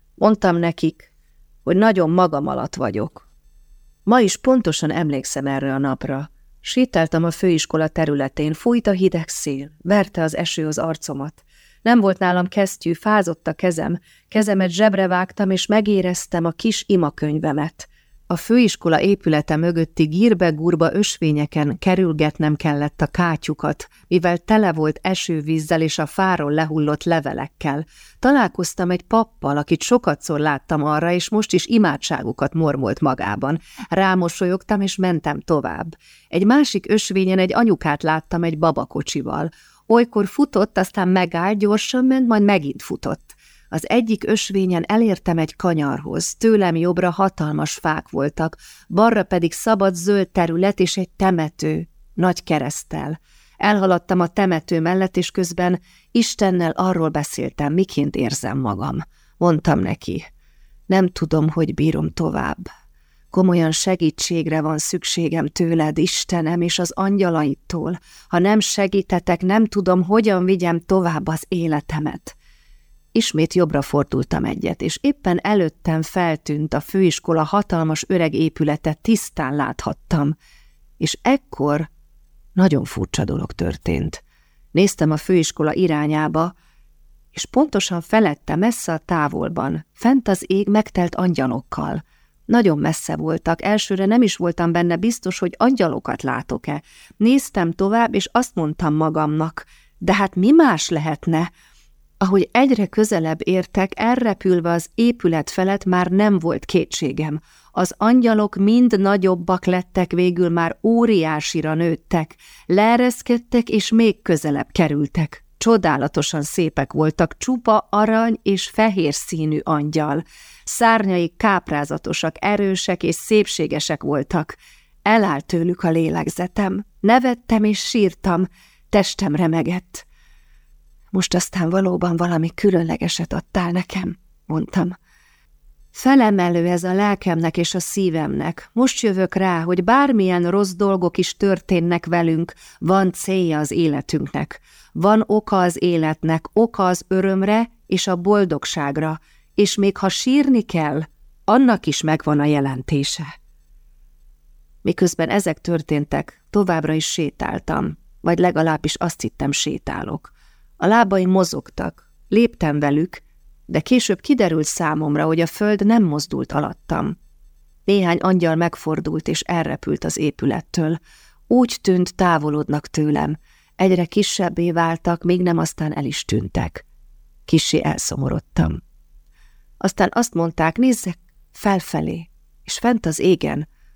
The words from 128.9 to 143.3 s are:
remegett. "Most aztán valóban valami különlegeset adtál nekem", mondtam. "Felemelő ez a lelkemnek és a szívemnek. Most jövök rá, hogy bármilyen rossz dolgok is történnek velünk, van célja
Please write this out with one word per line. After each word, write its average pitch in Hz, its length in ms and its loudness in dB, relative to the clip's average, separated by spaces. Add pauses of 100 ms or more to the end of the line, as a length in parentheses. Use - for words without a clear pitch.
remegett. 165 720 -2 (1040)
"Most 185 240 -2
aztán 180 360 -2
valóban 180 460 0
valami 165 380 -2
különlegeset 170 800 0
adtál 175 380 -4
nekem", 185 480 -6 (280)
mondtam. 165 440 -2 (1000)
"Felemelő 196 760 4
ez 175 180 0
a 180 100 -2
lelkemnek 190 640 0
és 170 180 -2
a 180 60 -2
szívemnek. 156 920 -4
Most 247 280 0
jövök 190 340 0
rá, 185 280 0
hogy 175 220 0
bármilyen 202 640 2
rossz 196 200 0
dolgok 185 480 0
is - 180 -2
történnek 175 720 0
velünk, 165 460 0 (260)
van 190 340 2
célja 180 460 -2